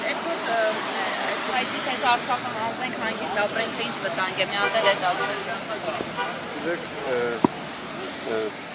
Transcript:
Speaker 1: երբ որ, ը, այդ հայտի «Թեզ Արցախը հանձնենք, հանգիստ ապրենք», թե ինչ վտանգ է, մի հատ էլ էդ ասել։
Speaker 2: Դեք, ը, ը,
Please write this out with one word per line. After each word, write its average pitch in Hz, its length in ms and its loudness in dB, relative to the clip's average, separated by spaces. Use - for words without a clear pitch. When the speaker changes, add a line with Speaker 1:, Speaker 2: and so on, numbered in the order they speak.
Speaker 1:
երբ 294 240 0
որ, 330 160 0
ը, 226 160 2
այդ - 120 0
հայտի 254 340 0
«Թեզ 247 160 -2
Արցախը 240 440 0
հանձնենք, 226 380 -2
հանգիստ 214 400 0
ապրենք», 226 320 0
թե 226 100 -2
ինչ 233 160 -4
վտանգ 185 400 0
է, 185 80 2
մի 202 80 0
հատ 202 220 4
էլ 196 100 8
էդ 196 220 4
ասել։ 190 180 0
Speaker 2:
Դեք, 175 160 -2
ը, - 20 4
ը, 110 40 0